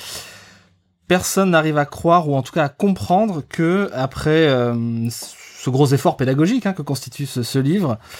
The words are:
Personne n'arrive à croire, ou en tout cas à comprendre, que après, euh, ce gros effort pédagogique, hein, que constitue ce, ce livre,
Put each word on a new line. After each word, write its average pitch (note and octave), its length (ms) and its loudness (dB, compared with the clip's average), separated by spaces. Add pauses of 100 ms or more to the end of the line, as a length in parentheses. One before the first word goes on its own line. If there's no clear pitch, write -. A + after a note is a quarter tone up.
(1080)
Personne F#3 440 0
n'arrive D#3 260 2
à D3 80 2
croire, E3+ 440 2
ou C#3+ 60 0
en C3+ 60 2
tout - 120 -16
cas E3 100 0
à C#3+ 60 0
comprendre, F#3+ 760 0
que F3+ 460 0
après, D3+ 540 0
euh, A#2 640 0
ce - 600 -10
gros C3+ 180 4
effort C#3 300 2
pédagogique, D3+ 480 2
hein, G3 80 0
que F3+ 80 -8
constitue C#3+ 440 -8
ce, B2+ 180 -6
ce C3+ 160 -2
livre, C#3+ 380 0 (220)